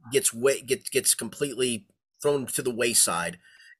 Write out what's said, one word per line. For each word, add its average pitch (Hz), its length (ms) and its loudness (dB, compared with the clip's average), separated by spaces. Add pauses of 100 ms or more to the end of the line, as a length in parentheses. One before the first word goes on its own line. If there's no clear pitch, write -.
(120)
gets 135 220 2
wa-, 127 200 2 (120)
gets, 123 240 -4
gets - 240 2
completely 120 760 -4 (360)
thrown 143 240 2
to - 160 -4
the 127 100 -2
wayside. 95 640 2 (420)